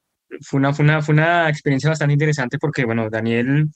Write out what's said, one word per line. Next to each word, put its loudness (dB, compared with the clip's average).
fue -4
una, 2
fue 0
una, 4
fue 0
una 2
experiencia -2
bastante 0
interesante 0
porque, -4
bueno, -2
Daniel, 0